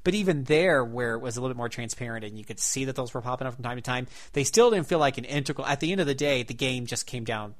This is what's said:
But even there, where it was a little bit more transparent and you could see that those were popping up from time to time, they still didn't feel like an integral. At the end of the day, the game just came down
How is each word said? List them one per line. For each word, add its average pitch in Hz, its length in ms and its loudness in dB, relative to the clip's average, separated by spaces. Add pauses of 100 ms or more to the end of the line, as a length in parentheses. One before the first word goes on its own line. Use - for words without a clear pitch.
But 180 80 4
even 185 320 2
there, 151 400 6
where 117 300 -2
it 117 40 -4
was 123 160 -4
a 123 60 -4
little 127 120 -2
bit 123 40 -6
more 120 100 -4
transparent 117 560 -6
and 107 160 -10
you 107 60 -12
could 107 160 -8
see 135 240 0
that 131 100 -4
those 123 180 -4
were 123 80 -4
popping 127 240 -4
up 127 80 -4
from 123 120 -10
time 120 100 -4
to 123 60 -10
time, 127 260 -4 (240)
they 143 140 2
still 233 260 8
didn't 185 160 2
feel 175 120 2
like 139 180 4
an 120 80 -8
integral. 143 420 -2
At 139 140 0
the 160 100 0
end 190 80 0
of 156 80 2
the 139 80 0
day, 131 280 2
the 117 100 -8
game 127 320 -2
just - 200 -6
came 120 200 -6
down 107 340 -4